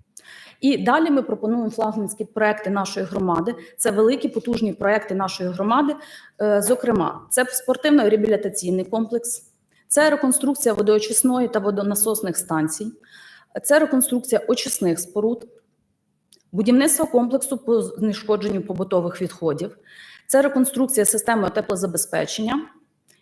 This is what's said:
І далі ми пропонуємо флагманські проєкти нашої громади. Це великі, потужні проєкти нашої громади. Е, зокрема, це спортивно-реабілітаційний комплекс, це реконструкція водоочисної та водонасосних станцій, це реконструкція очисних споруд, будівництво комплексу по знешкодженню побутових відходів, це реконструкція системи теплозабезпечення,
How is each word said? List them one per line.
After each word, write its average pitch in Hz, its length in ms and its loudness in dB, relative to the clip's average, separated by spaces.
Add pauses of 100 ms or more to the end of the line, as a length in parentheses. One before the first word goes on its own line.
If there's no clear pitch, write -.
(600)
І 269 180 2
далі 285 320 4
ми 269 120 4
пропонуємо 220 480 -2
флагманські 214 540 -4
проєкти 214 460 -2
нашої 196 360 -2
громади. 185 480 -2 (240)
Це 226 120 0
великі, 220 380 2
потужні 226 440 -2
проєкти 202 420 0
нашої 190 360 -4
громади. 240 460 0 (440)
Е, 208 220 2
зокрема, 226 580 0 (100)
це 254 140 2
спортивно-реабілітаційний 208 1500 2
комплекс, 226 560 -4 (420)
це 302 220 4
реконструкція 262 640 0
водоочисної 220 760 2
та 233 100 -2
водонасосних 202 800 -2
станцій, 160 560 -4 (680)
це 285 160 4
реконструкція 254 680 2
очисних 196 520 0
споруд, 220 460 -4 (1080)
будівництво 277 520 4
комплексу 247 520 0
по 226 240 0
знешкодженню 202 800 -2
побутових 180 600 -2
відходів, 165 560 -4 (480)
це 269 160 4
реконструкція 254 640 2
системи 220 440 0
теплозабезпечення, 196 1160 -4 (560)